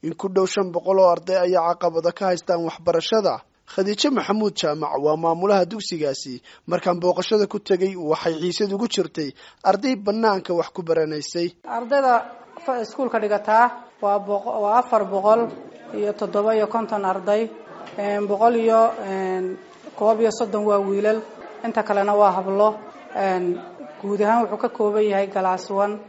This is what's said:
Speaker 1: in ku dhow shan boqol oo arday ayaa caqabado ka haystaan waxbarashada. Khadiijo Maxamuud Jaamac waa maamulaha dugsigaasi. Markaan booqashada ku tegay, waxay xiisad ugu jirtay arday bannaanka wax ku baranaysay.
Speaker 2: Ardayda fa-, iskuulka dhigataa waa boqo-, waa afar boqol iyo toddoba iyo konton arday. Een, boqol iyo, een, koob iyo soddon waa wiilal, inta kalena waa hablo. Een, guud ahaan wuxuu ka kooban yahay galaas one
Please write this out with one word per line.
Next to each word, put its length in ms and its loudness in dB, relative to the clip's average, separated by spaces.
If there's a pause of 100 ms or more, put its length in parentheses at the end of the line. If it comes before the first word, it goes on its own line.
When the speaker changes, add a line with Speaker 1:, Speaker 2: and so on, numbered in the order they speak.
Speaker 1:
in 140 -6
ku 140 -6
dhow 180 2
shan 260 -2
boqol 260 0
oo 120 8
arday 260 0
ayaa 400 2
caqabado 340 0
ka 140 -6
haystaan 400 0
waxbarashada. 680 0 (360)
Khadiijo 400 0
Maxamuud 480 0
Jaamac 400 -2
waa 180 2
maamulaha 540 2
dugsigaasi. 720 -6 (240)
Markaan 340 0
booqashada 480 2
ku 120 -6
tegay, 360 0
waxay 380 -2
xiisad 400 -2
ugu 160 -2
jirtay 400 -4 (340)
arday 320 2
bannaanka 600 0
wax 160 -2
ku 80 -8
baranaysay. 680 -2 (220)
Speaker 2:
Ardayda 440 2 (520)
fa-, 160 -2
iskuulka 400 -4
dhigataa 440 4 (360)
waa 160 2
boqo-, 440 -4
waa 200 4
afar 240 2
boqol 360 4 (520)
iyo 200 -2
toddoba 420 0
iyo 120 2
konton 380 -4
arday. 360 0 (560)
Een, 280 -2
boqol 320 4
iyo, 240 4 (240)
een, 400 -4 (500)
koob 240 2
iyo 120 4
soddon 340 -4
waa 160 4
wiilal, 400 0 (420)
inta 200 -2
kalena 340 2
waa 160 8
hablo. 400 2 (400)
Een, 320 0 (560)
guud 200 -2
ahaan 280 4
wuxuu 80 -6
ka 120 -2
kooban 360 0
yahay 240 0
galaas 400 -2
one 400 0